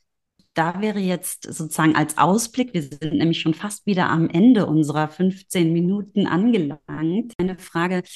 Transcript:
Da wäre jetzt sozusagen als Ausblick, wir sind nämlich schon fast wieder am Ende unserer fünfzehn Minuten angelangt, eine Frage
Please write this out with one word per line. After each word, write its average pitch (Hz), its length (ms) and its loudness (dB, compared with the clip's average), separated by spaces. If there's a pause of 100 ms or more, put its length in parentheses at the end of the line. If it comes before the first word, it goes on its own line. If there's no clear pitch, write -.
(540)
Da 170 260 -2
wäre 208 180 -4
jetzt 185 460 -4
sozusagen 160 500 0
als 151 240 0
Ausblick, 233 560 0
wir 170 80 -2
sind 147 300 -8
nämlich 156 280 0
schon 156 140 0
fast - 320 -10
wieder 185 220 0
am 165 200 2
Ende 202 380 6
unserer 151 400 0
fünfzehn 180 640 -2
Minuten 190 540 0
angelangt, 170 1120 -2
eine 180 200 -2
Frage 180 440 -4 (140)